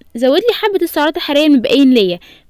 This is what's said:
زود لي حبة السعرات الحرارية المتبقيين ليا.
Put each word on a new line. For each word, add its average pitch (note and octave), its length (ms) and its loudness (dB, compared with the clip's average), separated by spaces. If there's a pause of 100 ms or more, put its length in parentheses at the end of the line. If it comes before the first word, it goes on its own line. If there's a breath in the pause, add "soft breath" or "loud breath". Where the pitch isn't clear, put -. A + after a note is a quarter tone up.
(160)
زود C4 240 0
لي A4 140 0
حبة G#4 280 -4
السعرات D#4+ 360 -2
الحرارية D4+ 300 -2
المتبقيين C4+ 460 2
ليا. F#3 260 0 (300 loud breath)